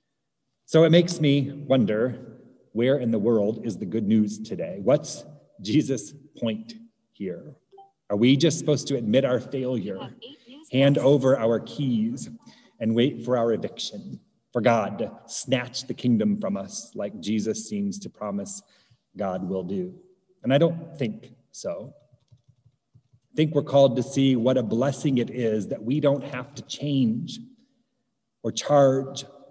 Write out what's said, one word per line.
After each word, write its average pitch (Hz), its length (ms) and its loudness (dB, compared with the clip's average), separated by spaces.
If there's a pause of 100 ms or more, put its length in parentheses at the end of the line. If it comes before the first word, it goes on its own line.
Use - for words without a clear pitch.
(680)
So 160 160 6
it 160 80 6
makes 175 300 4
me 139 480 2
wonder, 113 720 0 (320)
where 123 260 2
in 120 140 -2
the 110 80 0
world 110 440 2
is 98 140 -6
the 101 80 -8
good 101 220 -2
news 107 320 2
today? 87 420 -8
What's 131 420 0 (360)
Jesus' 117 520 -2 (240)
point - 380 -6 (380)
here? 160 420 -10 (560)
Are 104 60 0
we 123 200 6
just 151 220 2
supposed - 300 -2
to 139 80 0
admit 120 280 2
our 127 160 0
failure, 123 720 -6 (600)
hand 139 280 4
over 131 400 4
our 113 220 2
keys, 120 720 -2 (500)
and 113 140 0
wait 117 300 2
for 123 120 0
our 117 160 2
eviction, 101 680 -8 (320)
for 120 80 0
God 104 380 2
to 107 140 -6 (140)
snatch - 600 -6
the 120 80 -10
kingdom 107 460 0
from 101 160 -4
us - 380 -12
like 104 260 -8
Jesus 104 480 -4
seems 107 320 -6
to 170 80 -14
promise 101 540 -10 (540)
God 92 320 -4
will 95 160 -4
do? 92 300 -6 (480)
And 127 120 2
I 143 40 4
don't - 380 -2
think 110 360 -6 (180)
so. 95 440 -10 (1000)
I - 400 -20
think 156 200 0
we're 143 80 4
called 139 340 6
to 123 60 0
see 135 340 2
what 120 220 4
a 120 40 2
blessing 131 540 0
it 117 140 0
is 110 380 -2
that 113 140 -8
we 131 180 0
don't 139 220 2
have 127 320 -12
to 113 80 -12
change 131 800 -2 (1040)
or 110 100 -4
charge. 135 720 2 (260)